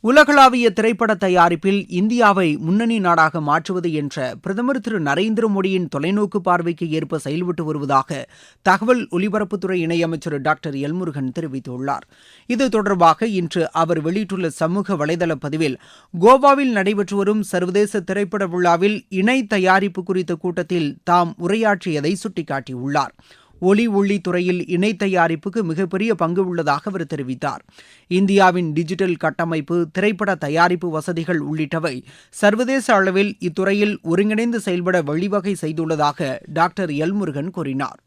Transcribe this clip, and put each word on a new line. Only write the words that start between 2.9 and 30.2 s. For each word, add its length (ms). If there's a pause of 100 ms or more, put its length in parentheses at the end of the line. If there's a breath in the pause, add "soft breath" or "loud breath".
நாடாக 420
மாற்றுவது 520
என்ற 340 (140)
பிரதமர் 400
திரு 220
நரேந்திர 460
மோடியின் 400
தொலைநோக்கு 520
பார்வைக்கு 500
ஏற்ப 280
செயல்பட்டு 460
வருவதாக 540 (480 soft breath)
தகவல் 440
ஒலிபரப்புத்துறை 680
இணையமைச்சர் 600
டாக்டர் 380
எல்முருகன் 580
தெரிவித்துள்ளார். 720 (440 soft breath)
இது 180
தொடர்பாக 640
இன்று 400
அவர் 280
வெளியிட்டுள்ள 500
சமூக 460
வலைதள 400
பதிவில், 400 (380 soft breath)
கோவாவில் 580
நடைபெற்று 440
வரும் 260
சர்வதேச 600
திரைப்பட 440
விழாவில் 520 (100)
இணை 380
தயாரிப்பு 580
குறித்த 320
கூட்டத்தில் 520 (140)
தாம் 360
உரையாற்றியதை 800
சுட்டிக்காட்டியுள்ளார். 1000 (480 soft breath)
ஒலி 280
ஒளி 300
துறையில் 460
இணை 280
தயாரிப்புக்கு 680
மிகப்பெரிய 500
பங்கு 300
உள்ளதாக 400
அவர் 220
தெரிவித்தார். 560 (480 soft breath)
இந்தியாவின் 600
டிஜிட்டல் 440
கட்டமைப்பு, 600 (160)
திரைப்பட 420